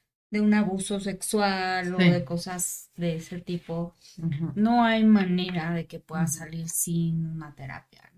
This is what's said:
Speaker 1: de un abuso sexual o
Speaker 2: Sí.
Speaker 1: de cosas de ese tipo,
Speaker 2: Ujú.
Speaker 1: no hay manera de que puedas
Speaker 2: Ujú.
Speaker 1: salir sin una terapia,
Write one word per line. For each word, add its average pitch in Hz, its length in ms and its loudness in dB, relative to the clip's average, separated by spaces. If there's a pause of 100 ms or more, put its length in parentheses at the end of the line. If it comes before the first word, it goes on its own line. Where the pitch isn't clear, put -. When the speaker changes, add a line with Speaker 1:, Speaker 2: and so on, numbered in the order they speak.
(320)
Speaker 1:
de 208 100 -2
un 208 120 6
abuso 196 480 0
sexual 190 960 0
o 185 40 0
Speaker 2:
Sí. 180 100 6
Speaker 1:
de 175 160 4
cosas 175 720 -6
de 170 220 -2
ese 175 240 -10
tipo, 170 520 -6 (240)
Speaker 2:
Ujú. 160 380 -4
Speaker 1:
no 233 300 4
hay 226 180 4
manera 180 680 4
de 165 140 -4
que 160 120 -14
puedas 165 360 -2
Speaker 2:
Ujú. - 100 -12
Speaker 1:
salir 165 240 -10
sin 165 580 -2
una 160 280 -10
terapia, - 640 -16